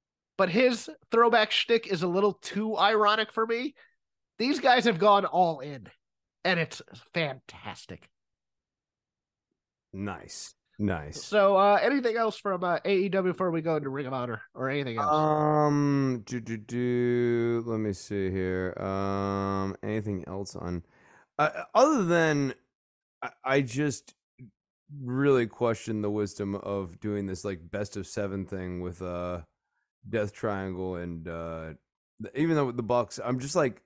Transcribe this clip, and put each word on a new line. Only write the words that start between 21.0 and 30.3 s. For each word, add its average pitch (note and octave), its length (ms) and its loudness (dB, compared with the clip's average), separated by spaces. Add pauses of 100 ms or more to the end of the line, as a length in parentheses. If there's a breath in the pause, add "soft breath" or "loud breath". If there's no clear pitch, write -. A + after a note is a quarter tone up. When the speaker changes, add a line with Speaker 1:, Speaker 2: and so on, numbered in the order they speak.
Speaker 2:
uh, D3+ 100 2 (240)
other B3+ 300 6
than D#3 500 2 (680)
I, B2+ 60 -8 (140)
I C3+ 180 2
just C3+ 520 -4 (880)
really B2+ 440 4
question A2+ 560 -2
the G#2 80 0
wisdom G2+ 420 -4
of G2 460 -6
doing G#2 260 -4
this, F#2 180 -8
like, F2 280 -8
best G#2 260 -6
of F#2+ 80 -6
seven G2 400 -6
thing F2+ 360 -6
with, F2+ 200 -8
uh, F2+ 400 -6 (640)
Death G#2 240 -2